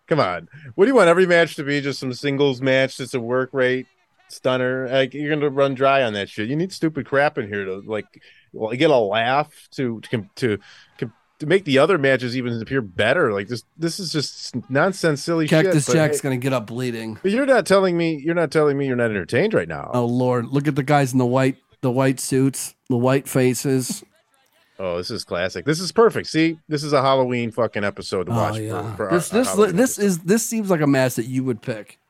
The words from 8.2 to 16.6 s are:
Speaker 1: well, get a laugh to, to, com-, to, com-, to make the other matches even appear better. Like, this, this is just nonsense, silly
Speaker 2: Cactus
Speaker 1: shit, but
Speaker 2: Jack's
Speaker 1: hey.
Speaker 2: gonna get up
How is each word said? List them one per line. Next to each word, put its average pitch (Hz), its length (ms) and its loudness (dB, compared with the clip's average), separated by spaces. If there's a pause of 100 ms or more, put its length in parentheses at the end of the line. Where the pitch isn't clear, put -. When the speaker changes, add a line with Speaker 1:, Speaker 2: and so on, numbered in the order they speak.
Speaker 1:
well, 110 200 -6
get 151 180 4
a 139 60 6
laugh 117 800 0
to, 117 240 -4
to, - 100 -20
com-, 110 260 -4
to, 107 220 -2 (400)
com-, 117 140 -8 (260)
to 156 80 -8
make 190 180 2
the 131 140 4
other 165 200 4
matches 127 380 0
even 120 240 -4
appear 131 220 -4
better. 113 500 0
Like, 101 140 -4
this, 123 160 -8 (140)
this 165 240 -6
is 165 100 -8
just - 460 -6 (120)
nonsense, 156 540 0
silly 165 240 -2
Speaker 2:
Cactus 160 380 2
Speaker 1:
shit, - 20 -6
but - 140 0
Speaker 2:
Jack's 151 200 0
Speaker 1:
hey. - 40 -14
Speaker 2:
gonna 135 140 -2
get 131 140 -2
up 117 140 -2